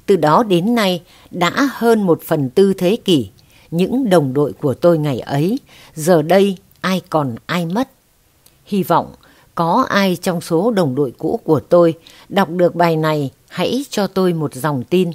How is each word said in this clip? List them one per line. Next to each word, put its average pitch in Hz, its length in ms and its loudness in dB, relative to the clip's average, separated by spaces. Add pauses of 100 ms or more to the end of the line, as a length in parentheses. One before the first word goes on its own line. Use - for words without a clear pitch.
Từ 196 100 4
đó 156 260 2
đến 202 320 0
nay 185 280 -2 (280)
đã 180 420 -2
hơn 226 300 2
một 160 200 0
phần 143 280 -2
tư 196 240 2
thế 175 300 0
kỷ, 135 240 0 (420)
những 196 400 -2
đồng 143 240 2
đội 147 180 0
của 135 220 -4
tôi 170 240 2
ngày 147 220 -4
ấy, 175 380 -2 (360)
giờ 156 280 2
đây 190 340 2 (240)
ai 185 200 -4 (100)
còn 143 240 -2 (120)
ai 175 200 -4
mất. 214 220 -4 (800)
Hy 196 140 0
vọng - 320 -2 (400)
có 190 340 0
ai 196 340 0
trong 180 180 -4
số 175 300 0
đồng 170 240 0
đội 135 240 -2
cũ 160 260 -4
của 151 160 2
tôi 170 340 4 (340)
đọc 180 220 0
được 175 240 0
bài 165 220 2
này, 156 340 -2 (180)
hãy 233 420 -4
cho 202 160 -2
tôi 185 260 0
một 151 220 -4
dòng 135 300 -4
tin 180 300 0